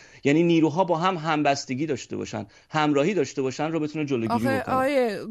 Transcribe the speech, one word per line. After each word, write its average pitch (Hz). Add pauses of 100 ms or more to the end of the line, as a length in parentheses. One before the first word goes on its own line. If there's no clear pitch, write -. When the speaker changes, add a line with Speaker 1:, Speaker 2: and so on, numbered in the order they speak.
(240)
Speaker 1:
یعنی 151
نیروها 165
با 170
هم 185
همبستگی 147
داشته 120
باشن، 104 (240)
همراهی 151
داشته 147
باشن 135
رو 160
بتونه 151
جلوگیری 123
Speaker 2:
آخه 262
Speaker 1:
بکنه. -
Speaker 2:
آقای 254